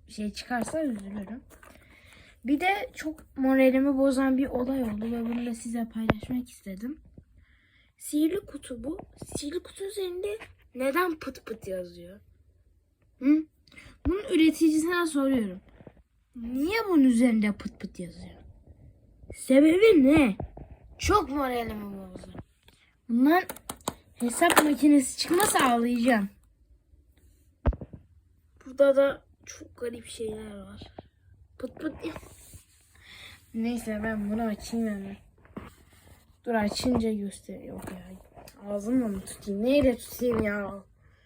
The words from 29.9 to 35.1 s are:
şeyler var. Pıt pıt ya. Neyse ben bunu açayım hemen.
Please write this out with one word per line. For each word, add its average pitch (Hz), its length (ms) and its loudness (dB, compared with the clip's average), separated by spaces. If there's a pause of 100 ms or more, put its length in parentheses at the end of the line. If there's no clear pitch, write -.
şeyler 214 540 -12
var. 196 200 -18 (800)
Pıt - 220 -10
pıt - 240 -8
ya. 320 100 -8 (1400)
Neyse 226 480 -4
ben 214 280 -4
bunu 220 120 -2
açayım 226 460 -4
hemen. 196 280 -8 (1300)